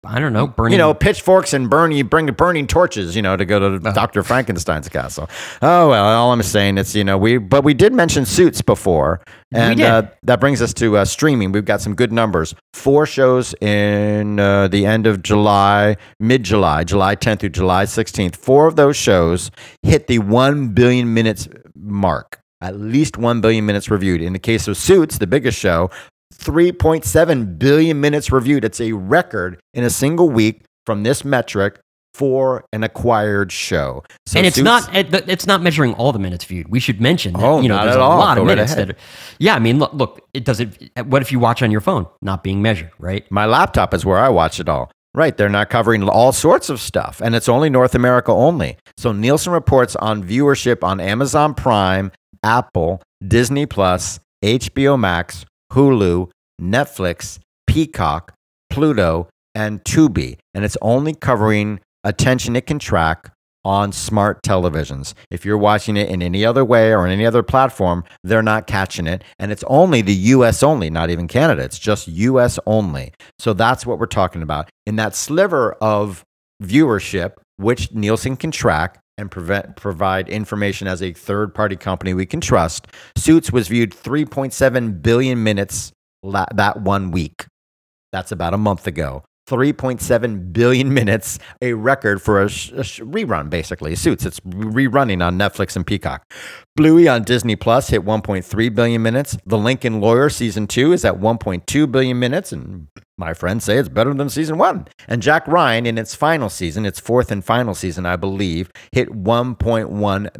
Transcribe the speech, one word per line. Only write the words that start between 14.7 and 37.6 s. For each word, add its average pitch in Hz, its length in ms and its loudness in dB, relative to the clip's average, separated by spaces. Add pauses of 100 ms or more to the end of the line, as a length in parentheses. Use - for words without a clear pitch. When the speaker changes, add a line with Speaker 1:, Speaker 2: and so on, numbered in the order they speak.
Speaker 2:
end 110 200 2
of 101 160 2
July, 104 760 4 (200)
mid-July, 101 680 2
July 98 320 2
tenth 107 240 0
through 98 100 -4
July 92 340 2
sixteenth. 107 520 -4
Four 143 300 4
of 160 100 2
those 143 200 4
shows 90 540 2 (320)
hit - 240 2
the 120 140 2
one 127 480 2
billion 123 440 4
minutes 113 340 0 (300)
mark. 95 640 -4 (240)
At 95 180 -10
least 117 380 0
one 117 240 0
billion 110 240 2
minutes 101 240 -2
reviewed. 92 320 0
In 87 100 -4
the 95 60 -6
case 113 280 -2
of 101 120 -4
Suits, 175 400 4
the 104 80 -2
biggest 120 320 0
show, 90 320 0 (420)
three 170 400 0
point 160 320 0
seven 135 520 0
billion 147 440 2
minutes 147 300 0
reviewed. 131 340 2
It's 110 160 -4
a 113 120 -2
record 98 680 -2 (140)
in 123 100 -2
a 117 60 2
single 160 400 2
week 110 320 0 (240)
from 104 160 -4
this 131 220 -2
metric 117 560 -2 (320)
for 131 600 0
an 110 100 -4
acquired 107 680 0
show. 67 500 -4 (240)
So - 120 -2
Speaker 1:
And 185 80 4
it's 160 100 2
Speaker 2:
Suits 135 80 4
Speaker 1:
not, 185 300 2
it, 180 340 0
it's 180 180 -4
not 190 160 2
measuring 147 320 2
all 131 180 0
the 110 60 -4
minutes 90 260 -6
viewed. 87 240 -10
We 117 120 0
should 107 200 -2
mention 117 340 0
that, 92 80 0
Speaker 2:
Oh, 143 180 4